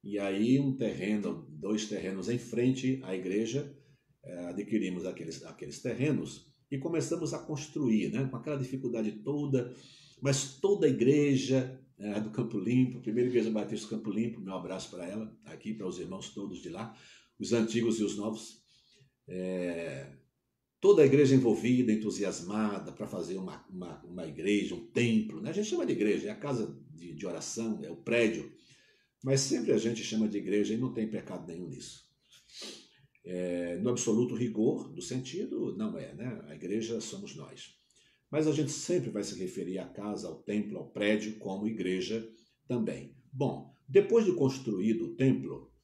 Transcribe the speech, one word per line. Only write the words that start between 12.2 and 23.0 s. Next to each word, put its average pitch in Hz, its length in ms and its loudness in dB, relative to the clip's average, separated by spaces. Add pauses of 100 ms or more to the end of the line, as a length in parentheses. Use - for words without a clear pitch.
Campo 110 300 -2
Limpo, 120 380 4
a - 40 -12
primeira 123 280 2
igreja 110 200 2
batista 107 380 -2
do - 20 -16
Campo 107 220 -4
Limpo, 117 300 -2
meu 92 120 -8
abraço 92 360 -8
pra 87 180 -10
ela, 107 260 -8 (120)
aqui - 280 -10
pra 101 140 -6
os 90 100 -6
irmãos 92 360 -10
todos 98 280 -10
de 85 80 -12
lá, 104 240 -10 (460)
os 98 140 0
antigos 113 460 2
e 104 40 2
os 101 140 -2
novos, 107 440 -6 (680)
é, 87 840 -4 (680)
toda 196 220 10
a 143 40 12
igreja 135 280 10
envolvida, 120 580 6
entusiasmada 98 1000 0
pra - 160 -8